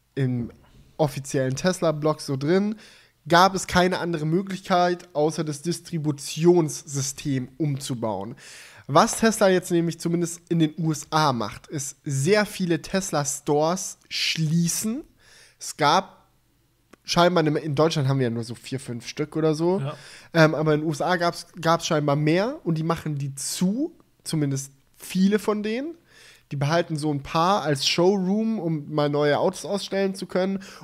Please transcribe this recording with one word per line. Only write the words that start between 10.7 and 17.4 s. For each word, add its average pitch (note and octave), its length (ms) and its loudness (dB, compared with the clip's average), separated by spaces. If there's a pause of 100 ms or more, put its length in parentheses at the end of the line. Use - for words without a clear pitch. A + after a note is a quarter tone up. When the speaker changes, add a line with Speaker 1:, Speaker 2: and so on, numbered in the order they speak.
Speaker 1:
U D#3+ 160 0
S - 160 -6
A D#3 240 2
macht, A2 360 -6
ist, - 360 -8
sehr D#3 400 2
viele E3+ 380 -2
Tesla-Stores D#3+ 1120 -2 (140)
schließen. E3+ 920 -2 (540)
Es - 200 -14
gab D#3+ 480 0 (760)
scheinbar, F3 440 4